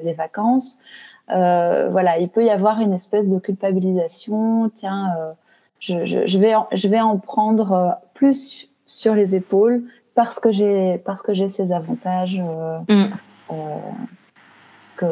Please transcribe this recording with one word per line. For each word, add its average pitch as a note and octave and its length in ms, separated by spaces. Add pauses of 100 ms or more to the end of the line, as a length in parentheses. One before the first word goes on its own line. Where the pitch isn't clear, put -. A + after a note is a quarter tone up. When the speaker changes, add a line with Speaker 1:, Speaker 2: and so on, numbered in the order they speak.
Speaker 1:
les E3 80
vacances, A#3 680 (560)
euh, F3 560
voilà, F3+ 280
il F3+ 100
peut A3+ 160
y A3+ 60
avoir G#3+ 320
une G3+ 100
espèce G3+ 360
de F#3+ 100
culpabilisation. « G3 1400
Tiens, G3 320 (120)
euh, D#3+ 120 (500)
je, F3 240
je, F#3 220
je F#3 120
vais A3 160
en, G#3+ 160
je F#3+ 160
vais G#3+ 140
en G#3+ 160
prendre, G#3+ 560
euh, F3+ 160 (240)
plus - 560 (160)
sur - 300
les G3 200
épaules G#3+ 480 (320)
parce A#3 240
que A3+ 140
j'ai, G3 540
parce G3 160
que G#3 100
j'ai G3 160
ces F#3+ 240
avantages, F#3 760
euh, D#3+ 400
Speaker 2:
Mm. G3+ 260 (380)
Speaker 1:
euh, E3 40 (1400)
que, F3+ 140